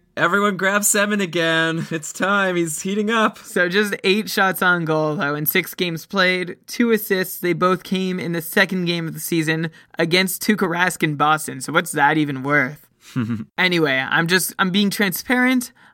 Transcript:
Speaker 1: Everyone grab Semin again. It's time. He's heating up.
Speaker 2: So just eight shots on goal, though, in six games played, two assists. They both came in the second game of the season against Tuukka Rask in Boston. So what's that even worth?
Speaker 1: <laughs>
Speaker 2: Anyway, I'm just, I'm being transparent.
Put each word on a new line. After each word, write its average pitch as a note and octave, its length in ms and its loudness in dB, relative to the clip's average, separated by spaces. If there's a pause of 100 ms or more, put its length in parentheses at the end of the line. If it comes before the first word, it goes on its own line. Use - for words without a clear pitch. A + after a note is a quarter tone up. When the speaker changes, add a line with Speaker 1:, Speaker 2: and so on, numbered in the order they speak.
(140)
Speaker 1:
Everyone F#3+ 440 2
grab G3 240 0
Semin G#3 400 2
again. E3 680 0
It's E3 220 -6
time. F#3+ 440 0
He's E3+ 260 -2
heating G3+ 280 -2
up. A3 280 0
Speaker 2:
So F3+ 320 0
just G3+ 240 0 (100)
eight G3 240 2
shots F#3+ 320 0
on F3+ 240 2
goal, D#3 320 0
though, C#3+ 180 -2
in D3+ 120 -4
six F3 280 -2
games E3+ 300 -4
played, F3+ 640 0
two A#3+ 240 0
assists. G3+ 480 0
They F3 160 0
both F3+ 280 2
came F#3 380 -2
in E3+ 120 -4
the E3+ 100 -4
second F#3+ 420 0
game E3+ 240 -2
of D3+ 60 -10
the D#3 60 -12
season D#3+ 500 -2 (280)
against F3+ 440 0
Tuukka G#3 260 2
Rask F3 340 -2
in D#3 120 0
Boston. D3 480 0
So C#3+ 100 -8
what's E3+ 200 0
that D3 260 4
even C#3+ 240 -2
worth? C#3+ 440 0 (300)
Speaker 1:
<laughs> A2+ 400 -4
Speaker 2:
Anyway, D#3+ 500 2
I'm E3 200 2
just, F3+ 320 0
I'm F#3 120 0
being G3+ 200 2
transparent. B3 800 0 (220)